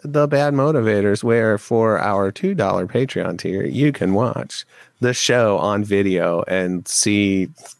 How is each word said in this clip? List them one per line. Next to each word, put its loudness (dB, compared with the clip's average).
The 2
Bad 2
Motivators, 2
where 2
for 2
our 0
two -4
dollar 0
Patreon -4
tier, -4
you 0
can -2
watch -4
the 2
show 2
on 0
video 0
and -2
see 0